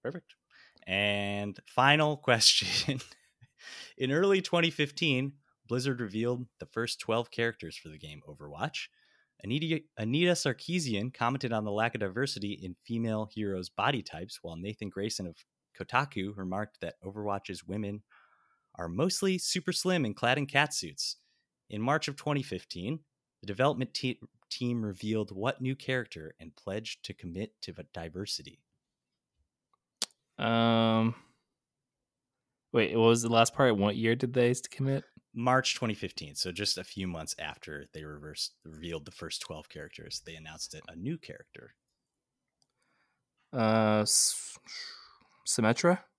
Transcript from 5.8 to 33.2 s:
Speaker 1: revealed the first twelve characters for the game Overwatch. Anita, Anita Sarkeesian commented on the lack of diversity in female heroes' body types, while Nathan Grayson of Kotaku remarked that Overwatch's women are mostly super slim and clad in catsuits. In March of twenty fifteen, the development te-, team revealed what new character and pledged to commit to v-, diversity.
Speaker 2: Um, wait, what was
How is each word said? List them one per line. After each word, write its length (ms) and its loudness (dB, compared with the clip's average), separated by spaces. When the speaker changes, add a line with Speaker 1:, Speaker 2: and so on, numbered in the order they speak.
Speaker 1:
revealed 460 -2
the 80 -12
first 340 -4
twelve 300 0
characters 460 -4
for 140 -16
the 80 -16
game 300 -16
Overwatch. 600 -8
Anita, 380 -2
Anita 340 2
Sarkeesian 800 0
commented 400 0
on 120 0
the 80 -2
lack 220 0
of 60 -6
diversity 520 -2
in 320 -8
female 460 -2
heroes' 380 -4
body 340 0
types, 400 -12
while 140 -10
Nathan 320 -6
Grayson 380 -4
of 100 -10
Kotaku 580 -2
remarked 440 -6
that 140 -8
Overwatch's 600 -6
women 380 -6
are 120 -4
mostly 500 0
super 340 -2
slim 320 2
and 120 -2
clad 220 2
in 80 -2
catsuits. 680 0
In 100 -6
March 280 0
of 80 -6
twenty 260 -2
fifteen, 580 -6
the 60 -14
development 480 0
te-, 260 -4
team 340 -2
revealed 460 -2
what 300 -4
new 160 -2
character 600 -6
and 180 -16
pledged 480 -8
to 100 -10
commit 380 -8
to 100 -10
v-, 100 -14
diversity. 680 -8
Speaker 2:
Um, 760 4
wait, 240 4
what 120 8
was 140 8